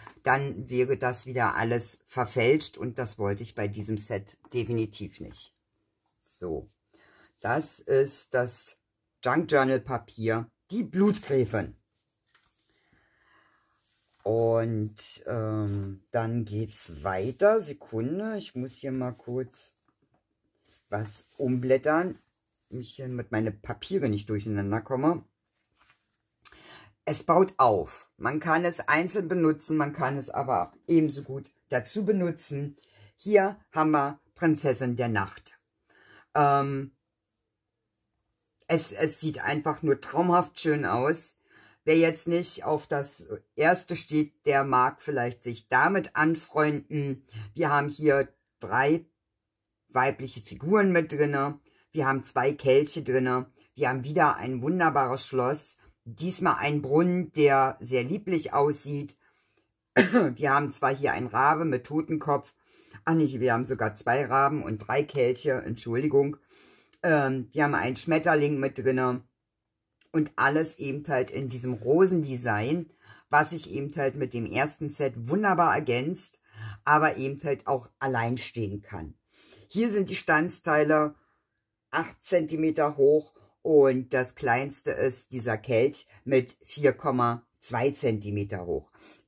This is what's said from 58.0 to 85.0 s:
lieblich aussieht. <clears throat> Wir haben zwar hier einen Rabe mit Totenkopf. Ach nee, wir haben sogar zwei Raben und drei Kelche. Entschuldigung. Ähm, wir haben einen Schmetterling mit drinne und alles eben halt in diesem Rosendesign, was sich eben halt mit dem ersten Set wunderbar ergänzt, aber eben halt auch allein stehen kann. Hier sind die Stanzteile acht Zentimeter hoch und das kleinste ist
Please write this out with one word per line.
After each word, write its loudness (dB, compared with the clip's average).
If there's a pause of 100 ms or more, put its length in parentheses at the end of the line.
lieblich -4
aussieht. -2 (800)
<clears throat> -
Wir 4
haben 0
zwar 0
hier 0
einen -4
Rabe 2
mit -2
Totenkopf. -2 (500)
Ach 2
nee, 2
wir 4
haben 0
sogar -2
zwei 0
Raben 2
und -6
drei -2
Kelche. 0
Entschuldigung. 0 (640)
Ähm, 2
wir 2
haben 2
einen -2
Schmetterling 2
mit -2
drinne 0 (920)
und 0
alles 0
eben -8
halt 0
in -6
diesem -6
Rosendesign, 0 (400)
was 4
sich -8
eben -6
halt -2
mit -6
dem -4
ersten -4
Set -6
wunderbar 2
ergänzt, -4 (460)
aber 4
eben -6
halt -4
auch -2 (100)
allein -2
stehen -6
kann. -12 (540)
Hier -2
sind 0
die -6
Stanzteile 2 (760)
acht -6
Zentimeter 0
hoch 6 (300)
und 6
das 0
kleinste -2
ist -2